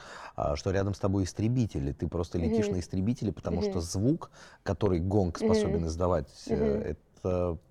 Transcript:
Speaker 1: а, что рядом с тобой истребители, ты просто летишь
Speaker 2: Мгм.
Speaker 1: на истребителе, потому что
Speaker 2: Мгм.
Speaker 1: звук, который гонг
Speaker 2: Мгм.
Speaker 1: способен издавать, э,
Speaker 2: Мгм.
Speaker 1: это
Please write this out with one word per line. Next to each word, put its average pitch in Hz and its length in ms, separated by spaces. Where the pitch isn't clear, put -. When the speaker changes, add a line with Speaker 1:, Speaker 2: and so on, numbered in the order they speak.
Speaker 1:
а, 73 200
что 95 160
рядом 98 240
с - 40
тобой 98 260
истребители, 104 680
ты 87 140
просто 85 320
летишь 151 260
Speaker 2:
Мгм. 92 120
Speaker 1:
на - 20
истребителе, 98 520
потому 85 300
что 208 120
Speaker 2:
Мгм. 90 80
Speaker 1:
звук, 104 500
который 92 360
гонг 95 400
Speaker 2:
Мгм. 220 140
Speaker 1:
способен 82 320
издавать, 82 420
э, 226 80
Speaker 2:
Мгм. 71 400
Speaker 1:
это 90 360